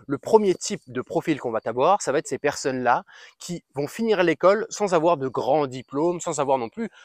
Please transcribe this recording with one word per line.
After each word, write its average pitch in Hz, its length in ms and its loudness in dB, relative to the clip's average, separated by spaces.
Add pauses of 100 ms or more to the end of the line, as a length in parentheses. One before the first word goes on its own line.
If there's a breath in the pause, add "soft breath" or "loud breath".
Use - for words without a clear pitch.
le 139 120 -4
premier 214 360 4
type - 340 -8
de 120 120 -8
profil 160 400 -4
qu'on 123 100 -4
va 110 140 -2
avoir, 127 380 2
ça 139 100 -4
va 139 60 2
être 160 80 -4
ces 131 100 -6
personnes-là 131 680 0 (340 loud breath)
qui - 260 -10 (100)
vont 143 120 -4
finir 214 380 0
l'école 185 440 4
sans 202 240 -2
avoir 170 240 4
de 135 120 -4
grands 131 380 0
diplômes, 143 540 -4
sans 156 180 -6
avoir 135 200 2
non 117 100 -2
plus, 220 220 -8 (140 loud breath)